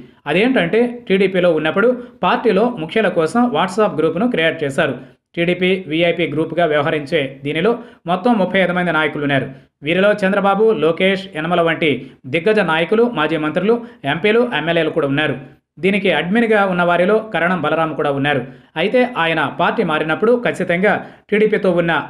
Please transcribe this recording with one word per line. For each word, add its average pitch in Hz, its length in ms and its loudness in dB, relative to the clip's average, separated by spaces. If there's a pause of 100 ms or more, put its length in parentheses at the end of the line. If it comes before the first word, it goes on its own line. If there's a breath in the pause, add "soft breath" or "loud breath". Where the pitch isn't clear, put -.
(260 loud breath)
అదేంటంటే 220 840 0
టీడీపీలో 190 440 2
ఉన్నప్పుడు 196 500 0 (200 loud breath)
పార్టీలో 214 460 2
ముఖ్యుల 196 400 -2
కోసం 170 360 0
WhatsApp 175 540 0
గ్రూపును 165 320 0
క్రియేట్ 160 340 0
చేశారు. 139 340 -2 (380 loud breath)
టీడీపీ 180 500 0
వీఐపీ 170 400 0
గ్రూపుగా 156 380 -2
వ్యవహరించే 147 800 -2
దీనిలో 170 340 0 (280 loud breath)
మొత్తం 190 320 0
ముప్పై 185 220 0
ఐదు 175 120 2
మంది 175 200 0
నాయకులున్నారు. 147 580 0 (320 loud breath)
వీరిలో 180 300 2
చంద్రబాబు, 196 600 2
లోకేష్, 185 540 0 (100)
యనమల 170 240 0
వంటి 160 500 0 (160)
దిగ్గజ 165 320 0
నాయకులు, 170 440 0
మాజీ 160 340 0
మంత్రులు, 175 500 -2 (180 loud breath)
ఎంపీలు, 208 540 0
ఎమ్మెల్యేలు 165 320 0
కూడా 147 160 -2
ఉన్నారు. 139 540 -4 (180)
దీనికి 190 340 0
అడ్మిన్గా 202 540 2
ఉన్న 175 160 0
వారిలో 175 360 2
కరణం 170 440 -2
బలరాం 156 320 0
కూడా 147 160 -2
ఉన్నారు. 139 360 0 (300 loud breath)
అయితే 240 420 0
ఆయన 160 420 0
పార్టీ 196 220 0
మారినప్పుడు 160 640 0
ఖచ్చితంగా 175 600 0 (240 loud breath)
టీడీపీతో 208 400 2
ఉన్న 165 400 0